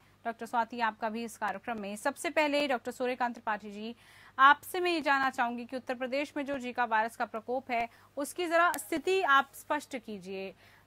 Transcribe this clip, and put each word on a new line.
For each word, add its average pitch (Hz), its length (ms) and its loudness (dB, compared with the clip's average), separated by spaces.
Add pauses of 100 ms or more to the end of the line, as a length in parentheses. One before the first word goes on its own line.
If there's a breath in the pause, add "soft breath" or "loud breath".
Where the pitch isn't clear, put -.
(260 soft breath)
डॉक्टर 233 200 -6
स्वाति 233 340 -2
आपका 220 300 -2
भी 226 140 -6
इस 226 140 -10
कार्यक्रम 214 420 -4
में। 202 160 -8
सबसे 277 340 -4
पहले 294 380 2
डॉक्टर 254 240 -4
सूर्यकांत 247 420 -2
त्रिपाठी 214 380 -6
जी, 214 240 -10 (440 loud breath)
आपसे 277 400 8
मैं 359 120 2
ये 330 100 2
जानना 269 280 4
चाहूंगी 240 360 -2
कि 262 100 -12
उत्तर 254 200 -6
प्रदेश 262 420 -4
में 285 80 -4
जो 277 120 -4
जीका 247 280 -2
वायरस 220 300 0
का 247 100 -2
प्रकोप 240 460 -6
है, 233 180 0 (280 soft breath)
उसकी 311 300 -4
जरा 339 240 6
स्थिति 349 500 0
आप 277 320 4
स्पष्ट - 440 -6
कीजिए। 190 580 -10 (320 soft breath)